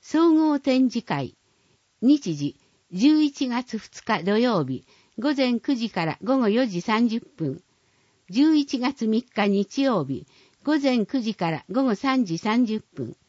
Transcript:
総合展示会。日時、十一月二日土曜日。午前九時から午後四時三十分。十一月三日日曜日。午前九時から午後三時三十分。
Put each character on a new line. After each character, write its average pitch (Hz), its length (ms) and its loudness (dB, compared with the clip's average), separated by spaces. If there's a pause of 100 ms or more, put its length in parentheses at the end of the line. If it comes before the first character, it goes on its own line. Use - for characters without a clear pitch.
総 320 320 2
合 311 260 2
展 262 320 2
示 233 100 -4
会。 - 360 -6 (640)
日 254 340 2
時、 143 240 -6 (320)
十 294 320 4
一 285 240 -2
月 240 300 -6
二 - 260 -16
日 190 200 -2
土 202 140 0
曜 226 280 2
日。 131 200 -8 (320)
午 277 160 -2
前 247 280 0
九 285 140 0
時 226 140 -4
か 175 140 -4
ら 160 180 -2
午 262 180 0
後 226 100 2
四 240 180 2
時 175 140 -4
三 226 260 0
十 226 140 -2
分。 156 420 -8 (680)
十 302 280 4
一 285 220 -2
月 247 280 -4
三 220 160 0
日 208 240 -2
日 202 340 -2
曜 233 220 0
日。 131 240 -8 (380)
午 302 120 2
前 254 280 0
九 262 160 -4
時 220 140 -6
か 165 160 -4
ら 156 200 -8
午 254 120 0
後 240 120 2
三 262 300 0
時 165 120 -4
三 226 280 0
十 214 160 -4
分。 110 340 -12 (140)